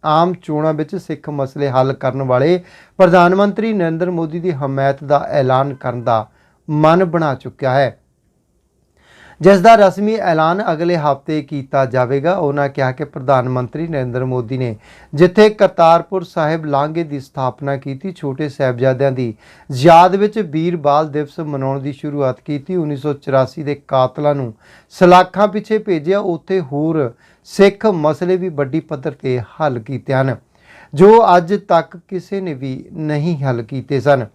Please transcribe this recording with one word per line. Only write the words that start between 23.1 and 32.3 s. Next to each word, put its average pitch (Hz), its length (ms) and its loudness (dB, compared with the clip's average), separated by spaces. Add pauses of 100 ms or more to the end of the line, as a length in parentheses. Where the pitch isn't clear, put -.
ਚੁਰਾਸੀ 131 480 -2
ਦੇ 143 120 -6 (120)
ਕਾਤਲਾਂ 139 480 0
ਨੂੰ 123 180 -6 (400)
ਸਲਾਖਾਂ 180 540 4
ਪਿੱਛੇ 208 320 -4
ਭੇਜਿਆ, 190 400 -2
ਉੱਥੇ 185 420 -4
ਹੋਰ 147 520 -2 (360)
ਸਿੱਖ 196 360 2
ਮਸਲੇ 175 520 0
ਵੀ 185 120 -4
ਵੱਡੀ 143 300 -4
ਪੱਧਰ 156 320 -8
ਤੇ 127 280 -4
ਹੱਲ 127 400 -6
ਕੀਤੇ 127 340 -8
ਹਨ, 135 220 0 (580)
ਜੋ 190 440 6
ਅੱਜ 175 160 0 (160)
ਤੱਕ 170 280 0 (100)
ਕਿਸੇ 196 340 -10